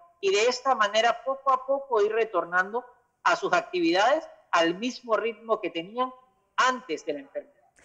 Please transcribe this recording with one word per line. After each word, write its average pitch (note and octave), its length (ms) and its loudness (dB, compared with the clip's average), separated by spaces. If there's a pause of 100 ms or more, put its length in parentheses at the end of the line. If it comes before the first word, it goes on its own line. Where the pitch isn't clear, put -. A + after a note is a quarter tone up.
(220)
y F#3+ 100 0
de G#3 160 4
esta B3+ 280 0
manera A3 500 2
poco C4+ 260 -2
a C4 140 0
poco C4+ 360 0
ir G#3+ 120 2
retornando F#3+ 720 -2 (380)
a F3 120 4
sus E3+ 160 -2
actividades F3+ 760 2 (260)
al F3 240 2
mismo A#3 420 -4
ritmo A3 420 -2
que F3 100 -6
tenían A3+ 440 -6 (420)
antes A#3+ 500 -2
de D3+ 80 -4
la C#3+ 60 -8
enfermedad. - 420 -16 (240)